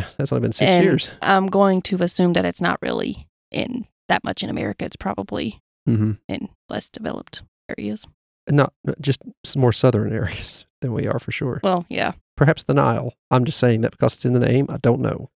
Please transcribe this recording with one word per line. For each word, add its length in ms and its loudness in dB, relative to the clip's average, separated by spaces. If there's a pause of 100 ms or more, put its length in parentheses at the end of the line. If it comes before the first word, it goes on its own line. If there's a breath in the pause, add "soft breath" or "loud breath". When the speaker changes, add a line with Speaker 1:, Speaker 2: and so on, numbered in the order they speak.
Speaker 1:
six. 80 -6
Yeah, 80 -20
that's 140 -2
only 100 0
been 120 0
six 160 2
Speaker 2:
And 140 6
Speaker 1:
years. 280 2 (100)
Speaker 2:
I'm 260 2
going 360 4
to 180 -2
assume 320 2
that 120 2
it's 160 -4
not 200 0
really 460 -6 (240)
in 340 -6 (240)
that 140 0
much 200 -8
in 60 -6
America. 360 -6
It's 120 -10
probably 640 -6 (260)
Speaker 1:
Mm-hmm. 260 2 (140)
Speaker 2:
in 220 -8 (180)
less 220 -8
developed 540 -10 (340)
areas. 300 -8 (420)
Speaker 1:
Not, 240 4 (100)
not 160 -4
just 220 -2 (240)
s-, 100 -4
more 160 6
southern 400 2
areas 640 -6
<laughs> 80 -14
than 120 -4
we 140 -2
are, 120 -2
for 120 -8
sure. 320 -4
Speaker 2:
Well, 260 0
yeah. 240 -2 (220)
Speaker 1:
Perhaps 280 2
the 100 0
Nile. 400 2 (160)
I'm 160 4
just 140 -2
saying 220 4
that 100 0
because 240 0
it's 100 -10
in 80 2
the 60 4
name. 280 4
I 100 -8
don't 220 2
know. 380 -4